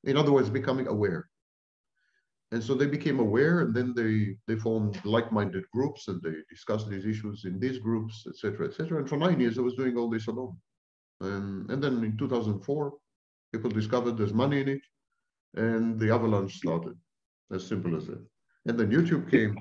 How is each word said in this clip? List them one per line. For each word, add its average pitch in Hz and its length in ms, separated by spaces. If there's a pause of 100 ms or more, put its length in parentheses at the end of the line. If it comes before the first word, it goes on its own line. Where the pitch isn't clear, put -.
In 135 120
other 143 160
words, 123 180
becoming 131 360
aware. 98 420 (1200)
And 117 120
so 135 100
they 143 120
became 143 340
aware, 143 400
and 117 140
then 123 200
they, 107 420 (100)
they 113 120
formed 110 460
like-minded 104 640
groups, - 380
and 90 140
they 82 100 (160)
discussed 107 400
these 98 160
issues 107 400
in 95 160
these 127 180
groups, 110 480
et - 100
cetera, 95 300
et - 80
cetera. 160 260
And 131 80
for 147 100
nine 170 200
years, 117 200
I 127 40
was 123 120
doing 127 240
all 120 100
this 113 200
alone. 113 280 (640)
And, 98 500
and 139 120
then 127 220
in 107 120
two 127 120
thousand 110 360
four, 143 300 (580)
people 113 180
discovered 113 460
there's 98 160
money 139 300
in 139 60
it, 135 120 (760)
and 113 440
the 110 140
avalanche 104 420
started. 85 400 (560)
As - 140
simple 87 300
as 76 100
that. - 160 (440)
And 117 120
then 104 120
YouTube 165 400
came. 107 300